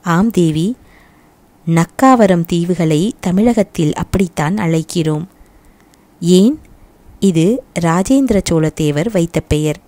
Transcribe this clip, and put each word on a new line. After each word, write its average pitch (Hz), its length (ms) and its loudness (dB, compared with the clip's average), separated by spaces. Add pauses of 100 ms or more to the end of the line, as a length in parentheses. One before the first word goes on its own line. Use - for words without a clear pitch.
"ஆம் 180 280 0
தேவி, 170 460 0 (880)
நக்காவரம் 185 760 2
தீவுகளை 170 760 -2
தமிழகத்தில் 190 720 0
அப்படித்தான் 175 600 -2
அழைக்கிறோம்." 160 720 -2 (960)
"ஏன்?" 190 380 4 (640)
"இது 190 420 0 (180)
ராஜேந்திர 196 640 0
சோழ 156 240 0
தேவர் 151 420 -2
வைத்த 170 300 -2
பெயர்." 151 480 -4